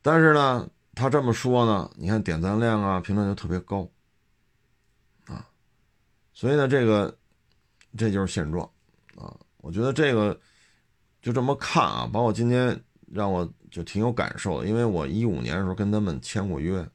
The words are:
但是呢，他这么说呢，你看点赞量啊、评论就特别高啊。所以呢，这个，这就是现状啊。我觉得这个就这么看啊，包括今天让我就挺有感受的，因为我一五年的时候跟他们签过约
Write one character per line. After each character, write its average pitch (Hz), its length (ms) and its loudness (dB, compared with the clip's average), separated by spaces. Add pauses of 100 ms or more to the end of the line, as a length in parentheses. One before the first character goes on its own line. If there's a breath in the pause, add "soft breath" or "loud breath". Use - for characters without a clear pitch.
但 160 180 4
是 160 140 8
呢， 135 340 2 (280)
他 131 160 0
这 143 100 4
么 123 100 0
说 123 360 2
呢， 101 280 0
你 82 140 -8
看 107 140 0
点 82 180 -2
赞 98 180 0
量 113 240 0
啊、 98 180 0
评 98 140 -4
论 101 140 0
就 101 60 -2
特 - 120 -10
别 90 140 -2
高 98 260 -6 (1400)
啊。 - 200 -14 (880)
所 - 180 -2
以 147 60 4
呢， 139 100 4
这 127 200 4
个， 104 300 2 (840)
这 110 120 0
就 95 160 0
是 87 60 -6
现 78 180 -4
状 85 140 -4 (500)
啊。 - 220 -18 (220)
我 - 120 -14
觉 90 100 -4
得 131 120 0
这 143 220 2
个 104 260 0 (800 soft breath)
就 120 120 -4
这 127 80 0
么 135 140 0
看 135 300 0
啊， 60 280 -2
包 110 100 0
括 113 100 2
今 117 160 0
天 123 340 0 (240)
让 101 260 -4
我 87 160 -2 (220)
就 87 140 -12
挺 101 180 -4
有 120 100 0
感 - 240 -4
受 80 240 -4
的， 65 60 -4
因 107 80 0
为 120 100 2
我 87 220 0
一 101 180 -2
五 87 160 0
年 60 140 -4
的 95 80 -2
时 95 60 -2
候 92 60 -4
跟 101 180 -2
他 107 80 2
们 82 200 -2
签 101 260 -4
过 87 120 -4
约 87 260 -2 (100)